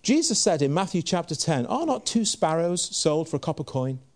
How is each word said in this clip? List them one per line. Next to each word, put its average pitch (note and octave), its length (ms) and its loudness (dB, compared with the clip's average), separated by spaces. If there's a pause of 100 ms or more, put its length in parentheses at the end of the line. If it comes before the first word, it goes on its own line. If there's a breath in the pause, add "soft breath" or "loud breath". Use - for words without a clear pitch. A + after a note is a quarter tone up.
Jesus C4+ 360 2
said D#3 240 2
in C#3 120 2
Matthew F3 280 0
chapter E3+ 320 -2
ten, C3+ 320 0
"Are D#4+ 200 -2
not B3+ 200 -2
two A3+ 180 0
sparrows E3+ 580 0 (120)
sold D#3 340 0
for D3 100 -4
a - 20 -2
copper D3+ 240 -4
coin? C3 340 -4 (180)